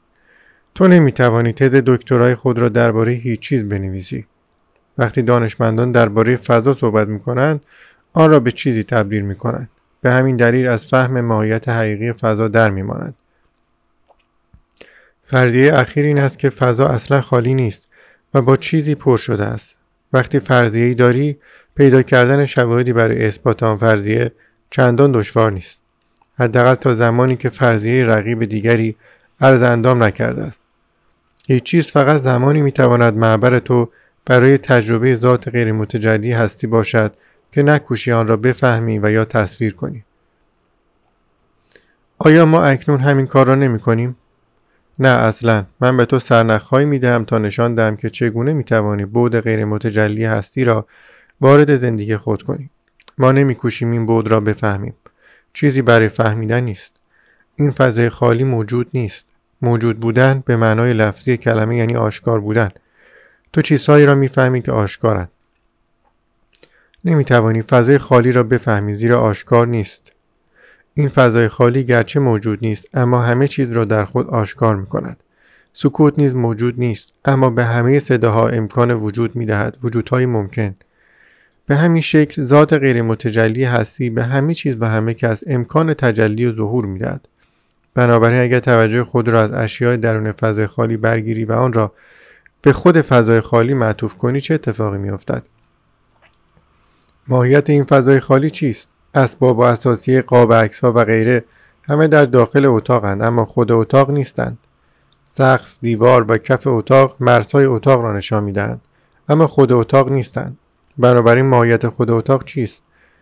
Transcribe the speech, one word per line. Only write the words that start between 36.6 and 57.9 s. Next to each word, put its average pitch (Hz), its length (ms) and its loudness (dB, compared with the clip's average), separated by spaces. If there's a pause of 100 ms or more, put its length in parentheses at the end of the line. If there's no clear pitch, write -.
باشد 110 460 0 (400)
که 139 100 0
نکوشی 139 500 0
آن 113 140 0
را 113 100 0
بفهمی 117 640 -2
و 104 120 0
یا 110 140 0
تصویر 110 500 -4
کنی. - 300 -12 (2250)
آیا 160 280 4
ما 165 180 2
اکنون 139 360 0
همین 135 260 0
کار 135 200 2
را 131 80 2
نمی‌کنیم؟ 123 640 -2 (800)
نه، 135 100 2
اصلاً. 113 560 0 (160)
من 127 160 0
به 120 80 2
تو 131 140 0
سرنخ‌هایی 117 680 0
می‌دهم 123 380 0
تا 113 140 -2
نشان 117 360 -2
دهم 110 220 -2
که 110 140 -8
چگونه 120 420 -4
می‌توانی 104 520 -2
بعد 117 360 -2
غیر 110 240 -2
متجلی 107 600 -4
هستی 110 400 -4
را 110 220 0 (540)
وارد 143 360 4
زندگی 113 400 -2
خود 104 260 -6
کنی. - 280 -10 (480)
ما 131 140 2
نمی‌کوشیم 127 580 -2
این 117 160 -4
بعد 113 200 0
را 110 140 0
بفهمیم. 104 540 -4 (580)
چیزی 135 300 -2
برای 113 260 4
فهمیدن 113 520 -2
نیست. 113 320 -10 (640)
این 147 140 0
فضای 120 380 0